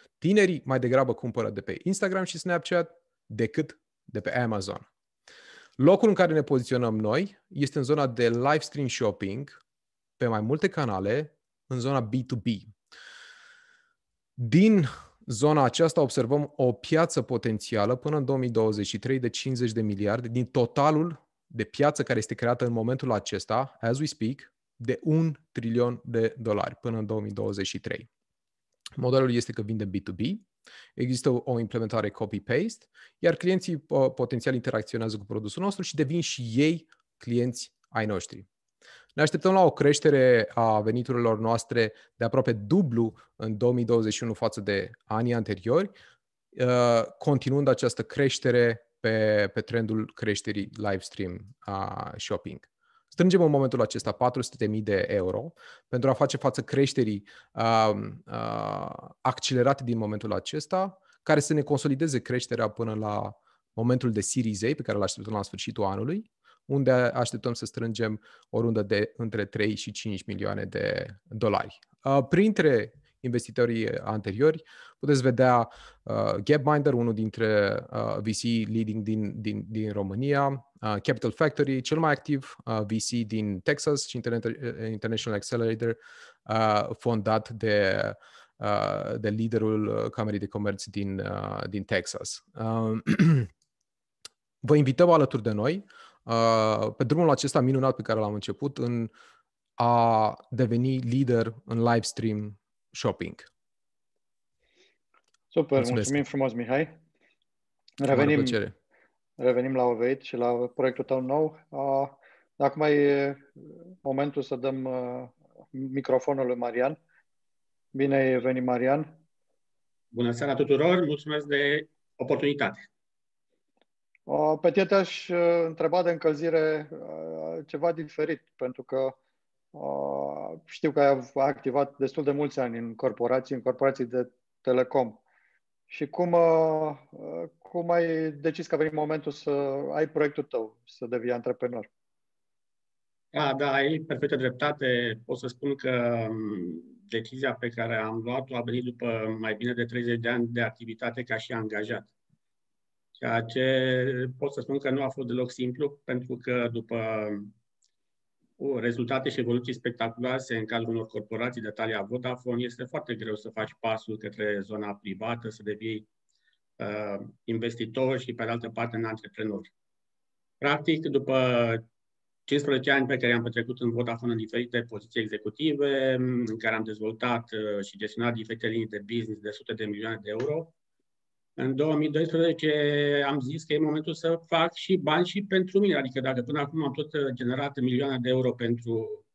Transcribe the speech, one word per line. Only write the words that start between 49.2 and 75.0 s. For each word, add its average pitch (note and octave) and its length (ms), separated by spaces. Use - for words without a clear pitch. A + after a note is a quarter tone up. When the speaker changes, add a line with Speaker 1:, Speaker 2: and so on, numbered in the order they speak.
Speaker 1:
pe A2 80
trendul A2 520
creșterii G#2 600
live G2+ 240
stream, F#2+ 460
uh, G2 500
shopping. - 520
Strângem F3+ 340
în D#3+ 80
momentul C3+ 320
acesta A2 300
patru B2 300
sute - 160
de G#2+ 100
mii G#2+ 140
de G2+ 260
euro G#2 460
pentru B2+ 220
a C3 40
face C3+ 240
față C3 240
creșterii, B2 640
um, A2 720
uh, A2 800
accelerate C3 640
din A#2+ 140
momentul G#2+ 360
acesta, F#3 640
care D3+ 160
să C#3+ 140
ne D3+ 80
consolideze C#3 580
creșterea A#2+ 480
până A2 260
la G#2+ 480
momentul B2 380
de G#2 100
Series A2 420
A, A2+ 120
pe - 60
care G#2+ 160
îl G#2 60
așteptăm G#2 300
la G#2 80
sfârșitul G#2+ 420
anului, A#2 480
unde C#3 260
așteptăm B2 640
să - 120
strângem A2 560
o A#2 120
rundă A2+ 200
de G2+ 360
între G#2+ 280
trei G#2+ 300
și - 160
cinci G#2 320
milioane G2+ 420
de G2+ 400
dolari. G#2+ 560
Uh, C#3 160
printre F3 640
investitorii A#2+ 800
anteriori A2 640
puteți C#3 220